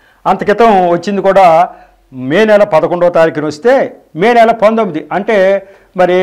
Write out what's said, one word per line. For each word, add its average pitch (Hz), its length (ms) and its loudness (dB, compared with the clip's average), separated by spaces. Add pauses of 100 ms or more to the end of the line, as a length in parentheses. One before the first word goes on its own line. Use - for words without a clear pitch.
(280)
అంత 196 160 -2
క్రితం 208 460 2
వచ్చింది 185 320 -4
కూడా 180 480 2 (440)
మే 135 320 -2
నెల 208 180 2
పదకొండవ 165 460 0
తారీఖున 165 360 0
వస్తే 185 500 -2 (200)
మే 208 180 0
నెల 233 180 4
పంతొమ్మిది 220 600 -2
అంటే 196 560 -2 (300)
మరి 180 260 0